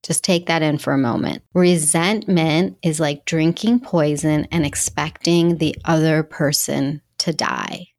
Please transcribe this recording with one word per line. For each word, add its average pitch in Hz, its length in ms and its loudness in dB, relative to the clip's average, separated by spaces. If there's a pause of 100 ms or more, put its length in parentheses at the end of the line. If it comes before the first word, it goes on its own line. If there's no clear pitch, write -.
Just - 200 -4
take 175 240 0
that 165 160 0
in 151 140 2
for 143 160 -4
a 139 60 2
moment. - 440 -2 (120)
Resentment 175 1300 2
is 160 180 -2
like 147 240 -2
drinking 170 560 0
poison 151 720 0
and 160 160 0
expecting 170 920 0
the 156 180 -2 (120)
other 160 360 2
person 147 800 -2 (180)
to 170 140 -2
die. - 540 -6 (120)